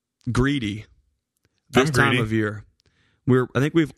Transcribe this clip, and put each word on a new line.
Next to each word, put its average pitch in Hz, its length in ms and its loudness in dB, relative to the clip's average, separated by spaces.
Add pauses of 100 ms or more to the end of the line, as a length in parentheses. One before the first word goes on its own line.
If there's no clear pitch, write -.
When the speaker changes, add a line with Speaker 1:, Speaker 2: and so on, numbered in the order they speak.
(300)
Speaker 1:
greedy 113 540 -2 (840)
this - 180 2
Speaker 2:
I'm 143 60 -4
Speaker 1:
time 139 160 2
Speaker 2:
greedy. 127 120 0
Speaker 1:
of 110 100 -4
year, 107 320 -2 (640)
we're, 123 280 2
I 120 60 0
think 151 140 0
we've 160 240 2